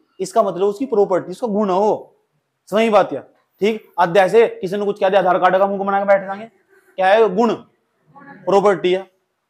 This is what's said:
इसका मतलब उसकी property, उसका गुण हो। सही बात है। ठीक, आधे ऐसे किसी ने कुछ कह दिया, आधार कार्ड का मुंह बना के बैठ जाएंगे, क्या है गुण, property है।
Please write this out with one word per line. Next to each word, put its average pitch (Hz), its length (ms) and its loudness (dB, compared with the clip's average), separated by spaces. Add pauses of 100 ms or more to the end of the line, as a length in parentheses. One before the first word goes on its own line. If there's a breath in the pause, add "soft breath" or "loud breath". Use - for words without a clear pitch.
(200)
इसका 196 240 0
मतलब 190 240 -4
उसकी 208 180 -6
property, 180 460 -2
उसका 233 160 -8
गुण 208 220 -2
हो। 190 460 -2 (500)
सही 226 240 -2
बात 190 220 2
है। 131 100 -8 (380)
ठीक, 214 400 -4
आधे 175 200 2
ऐसे 190 280 4
किसी 190 300 -8
ने 202 80 -4
कुछ 202 140 -4
कह 190 100 0
दिया, 196 120 2
आधार 180 180 2
कार्ड 185 180 2
का 196 100 2
मुंह 196 160 -6
बना 196 160 -2
के 202 60 -4
बैठ 196 200 2
जाएंगे, 196 200 -12 (500)
क्या 185 120 0
है 208 280 4
गुण, 220 200 0 (880)
property 185 480 0
है। 190 180 -6 (380)